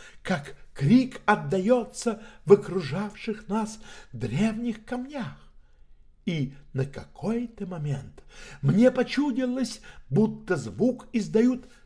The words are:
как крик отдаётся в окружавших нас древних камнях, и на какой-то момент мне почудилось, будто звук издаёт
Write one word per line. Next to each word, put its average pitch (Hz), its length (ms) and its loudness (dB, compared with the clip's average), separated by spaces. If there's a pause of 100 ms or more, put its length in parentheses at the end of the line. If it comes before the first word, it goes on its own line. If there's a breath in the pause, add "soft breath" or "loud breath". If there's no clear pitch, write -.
(220 loud breath)
как 151 340 -4 (180)
крик 220 520 4
отдаётся 208 960 0 (240 loud breath)
в 175 80 10
окружавших 190 960 -2
нас 214 320 -4 (340 loud breath)
древних 214 720 -2
камнях, 247 680 -10 (720)
и 156 280 -4 (200)
на 135 120 -2
какой-то 226 800 -6
момент 147 580 -8 (380 loud breath)
мне 202 300 6
почудилось, 254 880 -2 (280 loud breath)
будто 190 460 2
звук 131 560 -2
издаёт 226 560 2 (180 soft breath)